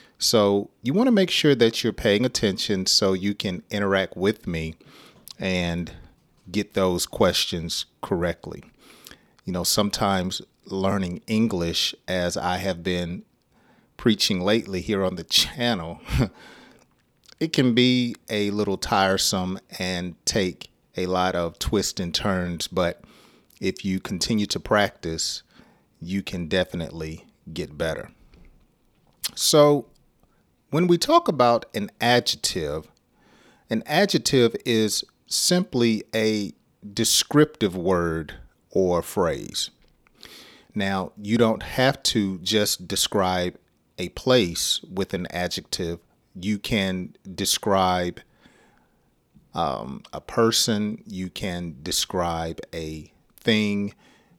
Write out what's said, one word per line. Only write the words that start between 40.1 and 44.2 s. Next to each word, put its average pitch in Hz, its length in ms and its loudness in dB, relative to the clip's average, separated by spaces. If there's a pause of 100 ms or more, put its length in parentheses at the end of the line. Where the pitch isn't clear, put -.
Now, 98 440 -4
you 104 200 0
don't 113 260 2
have 131 400 2
to 98 360 0
just 98 480 -2
describe 92 720 -2 (400)
a 90 120 -8
place 117 760 0